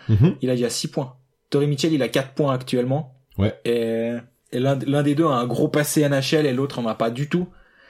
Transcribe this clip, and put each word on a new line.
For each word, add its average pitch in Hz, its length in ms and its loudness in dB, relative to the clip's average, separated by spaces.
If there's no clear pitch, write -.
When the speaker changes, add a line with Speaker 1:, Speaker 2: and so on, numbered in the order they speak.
Speaker 1:
Mhm. 120 320 4
Speaker 2:
Il 127 80 0
a 127 60 0
déjà 120 140 0
six - 200 -6
points. 135 240 -6
Tori 147 160 2
Mitchell, 147 260 0
il 139 100 2
a 117 60 0
quatre 131 240 -2
points 143 200 0
actuellement. 127 640 -2
Speaker 1:
Ouais. 101 160 2
Speaker 2:
Et, 113 480 -2
et 123 80 -4
l'un, 135 260 0
l'un 143 180 2
des 143 120 0
deux 156 80 2
a 160 60 2
un 123 180 0
gros 143 220 0
passé 147 320 0
N 143 100 2
H 135 240 0
L 151 100 4
et 135 60 0
l'autre 135 280 -2
en 120 80 -4
a 110 80 -2
pas 117 140 -2
du 135 200 -6
tout. 180 180 0